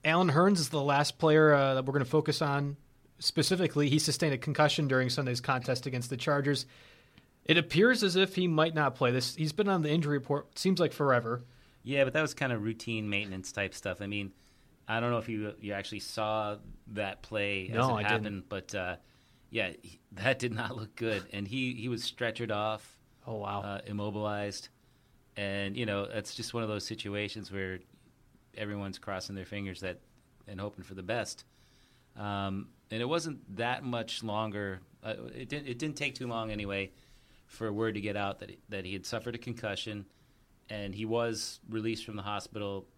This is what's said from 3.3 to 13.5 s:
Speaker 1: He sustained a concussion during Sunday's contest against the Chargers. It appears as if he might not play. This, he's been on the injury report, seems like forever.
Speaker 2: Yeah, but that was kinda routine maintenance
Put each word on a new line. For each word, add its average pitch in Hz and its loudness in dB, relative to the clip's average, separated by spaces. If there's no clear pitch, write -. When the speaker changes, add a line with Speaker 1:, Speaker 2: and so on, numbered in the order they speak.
Speaker 1:
He 147 6
sustained 147 2
a 127 -2
concussion 147 4
during 127 4
Sunday's 123 0
contest 127 0
against 123 -4
the 131 -2
Chargers. 143 2
It 165 6
appears 214 6
as 185 2
if 190 4
he 180 4
might 160 4
not 143 2
play. 123 4
This, 127 2
he's 156 0
been 202 2
on 190 4
the 151 2
injury 147 4
report, - -2
seems 185 4
like 175 4
forever. 123 4
Speaker 2:
Yeah, 139 4
but 131 0
that 156 4
was 151 0
kinda 127 0
routine 110 -2
maintenance 101 -4